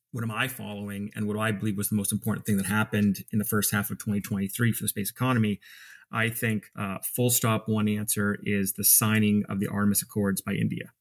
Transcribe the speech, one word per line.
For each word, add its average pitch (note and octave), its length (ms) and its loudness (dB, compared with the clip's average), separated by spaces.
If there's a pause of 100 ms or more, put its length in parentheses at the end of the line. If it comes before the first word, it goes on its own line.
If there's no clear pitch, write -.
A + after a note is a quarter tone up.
(120)
what A#2 140 -8
am A2+ 60 -4
I A#2+ 180 -2
following G2+ 640 -8
and G#2+ 100 -4
what G#2 100 -2
do G#2+ 40 -2
I A2 120 2
believe G2+ 260 -2
was G2+ 120 -2
the A2 60 0
most G2+ 160 0
important G2+ 340 -2
thing G#2 120 2
that G2 80 0
happened G#2 680 2
in A2 80 0
the G#2 60 0
first G#2 260 0
half G#2 180 0
of G#2 80 -6
twenty G#2 220 -2
twenty-three G2+ 540 0
for - 100 -8
the A2 60 -2
space G2+ 200 -6
economy, A2+ 520 0 (500)
I A2+ 180 0
think, A2+ 360 -2 (120)
uh, F#2+ 240 -6
full - 280 0
stop, A2+ 400 2
one G#2+ 180 2
answer G#2 560 0
is G2+ 300 0
the G#2 100 -4
signing G#2+ 640 4
of G2 140 -2
the G#2 60 0
Artemis G2+ 340 2
Accords G2 400 0
by G2+ 100 -4
India. G#2 500 -2